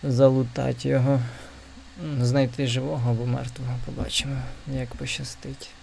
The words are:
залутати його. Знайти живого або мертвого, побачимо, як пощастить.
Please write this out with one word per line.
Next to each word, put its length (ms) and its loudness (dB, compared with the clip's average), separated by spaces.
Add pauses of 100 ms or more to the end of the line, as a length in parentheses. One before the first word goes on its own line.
залутати 840 4
його. 320 4 (1000)
Знайти 460 2
живого 440 0
або 140 0
мертвого, 480 -4 (120)
побачимо, 560 -4 (260)
як 280 -4
пощастить. 760 -8 (120)